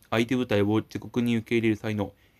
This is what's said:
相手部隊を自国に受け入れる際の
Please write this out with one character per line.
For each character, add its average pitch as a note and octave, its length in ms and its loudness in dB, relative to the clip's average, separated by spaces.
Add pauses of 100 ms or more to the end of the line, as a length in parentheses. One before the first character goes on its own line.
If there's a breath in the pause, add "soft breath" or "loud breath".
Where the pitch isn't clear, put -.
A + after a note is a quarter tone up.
(100)
相 A#2 160 2
手 B2+ 80 -2
部 B2 120 0
隊 G#2 160 2
を G#2+ 200 2
自 - 160 -12
国 A#2+ 260 -4
に A#2+ 120 2
受 A2+ 120 -4
け B2 80 0
入 A2+ 60 2
れ A2+ 80 2
る G#2 60 2
際 G#2+ 180 -6
の G2+ 180 -4 (280 soft breath)